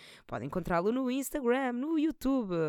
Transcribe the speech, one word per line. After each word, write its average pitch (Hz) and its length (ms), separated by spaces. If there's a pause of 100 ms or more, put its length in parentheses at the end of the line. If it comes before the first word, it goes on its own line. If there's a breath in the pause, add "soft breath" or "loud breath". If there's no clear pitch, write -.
(280 loud breath)
Podem 120 200
encontrá-lo 175 440
no 254 180
Instagram, 254 640
no 294 240
YouTube, 269 560 (160)